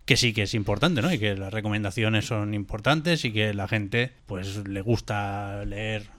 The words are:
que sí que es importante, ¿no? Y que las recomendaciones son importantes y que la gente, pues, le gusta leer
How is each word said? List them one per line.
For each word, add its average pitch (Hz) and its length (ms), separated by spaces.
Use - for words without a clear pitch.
que 123 120
sí 120 160
que 107 100
es 98 120
importante, 117 480
¿no? 185 100
Y 156 60
que 101 180
las 95 160
recomendaciones 107 760
son 104 280
importantes 147 680
y 120 80
que 107 220
la 98 140
gente, 113 440
pues, 98 420
le 98 140
gusta 101 840
leer 107 440